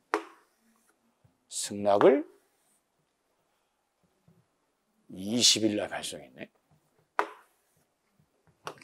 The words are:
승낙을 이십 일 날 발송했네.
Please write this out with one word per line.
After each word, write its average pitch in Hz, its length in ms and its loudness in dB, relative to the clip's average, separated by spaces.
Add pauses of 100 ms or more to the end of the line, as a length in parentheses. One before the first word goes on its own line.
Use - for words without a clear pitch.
(1500)
승낙을 104 800 2 (2750)
이십 107 540 0
일 104 140 2
날 90 100 -4
발송했네. - 640 -14 (2250)